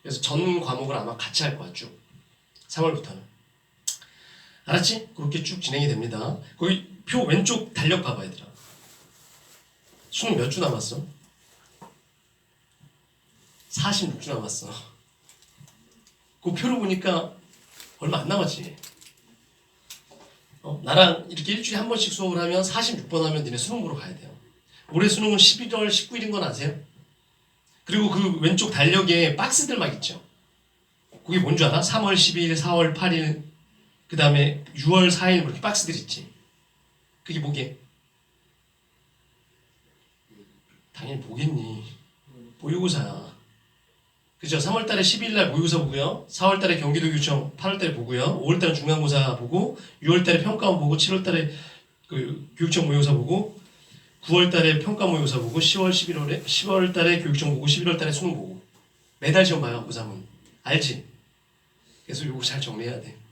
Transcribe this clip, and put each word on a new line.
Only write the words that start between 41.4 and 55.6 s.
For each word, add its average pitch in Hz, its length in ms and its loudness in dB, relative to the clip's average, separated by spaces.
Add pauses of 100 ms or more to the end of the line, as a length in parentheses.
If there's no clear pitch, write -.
모의고사야. 151 680 -2 (1120)
그죠? 151 200 -2
삼월 208 260 0
달에 202 180 0
십이 226 220 2
일 220 80 -4
날 185 160 4
모의고사 160 300 2
보고요. 139 500 -2
사월 190 300 2
달에 175 200 2
경기도교육청 147 800 0
팔월 190 200 -4
달에 165 160 -2
보고요. 123 480 -2
오월 175 180 2
달에 160 140 2
중간고사 143 600 2
보고, 135 420 -2 (240)
유월 180 220 6
달에 160 200 4
평가원 151 360 2
보고, 147 160 2
칠월 185 280 0
달에 165 280 0 (560)
그 - 480 -6
교육청 165 300 0
모의고사 143 280 4
보고, 170 460 0 (600)
구월 180 280 4
달에 160 300 4
평가 208 260 -2
모의고사 143 340 0
보고, 117 200 -2
시월, 185 320 2